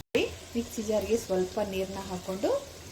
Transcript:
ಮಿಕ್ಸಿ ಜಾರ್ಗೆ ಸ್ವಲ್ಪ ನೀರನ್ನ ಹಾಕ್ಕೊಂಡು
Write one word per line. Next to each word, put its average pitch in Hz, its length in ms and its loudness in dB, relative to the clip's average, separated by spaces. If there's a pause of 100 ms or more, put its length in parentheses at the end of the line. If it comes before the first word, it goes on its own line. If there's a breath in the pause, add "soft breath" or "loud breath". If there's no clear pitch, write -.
(560)
ಮಿಕ್ಸಿ 233 260 -2
ಜಾರ್ಗೆ 208 340 4
ಸ್ವಲ್ಪ 190 440 2
ನೀರನ್ನ 190 380 0 (120)
ಹಾಕ್ಕೊಂಡು 202 400 0 (420)